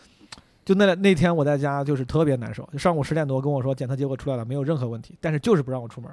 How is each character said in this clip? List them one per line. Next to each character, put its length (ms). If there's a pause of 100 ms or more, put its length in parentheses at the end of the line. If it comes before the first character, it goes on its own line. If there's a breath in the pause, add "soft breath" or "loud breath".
(640 loud breath)
就 100
那， 200
那 200
天 200
我 80
在 140
家 260
就 120
是 100
特 180
别 120
难 180
受， 180
就 60
上 180
午 60
十 140
点 120
多 140
跟 100
我 80
说 140
检 140
测 80
结 100
果 100
出 140
来 60
了， 100
没 80
有 100
任 140
何 100
问 140
题， 180
但 140
是 60
就 160
是 80
不 80
让 100
我 60
出 120
门。 140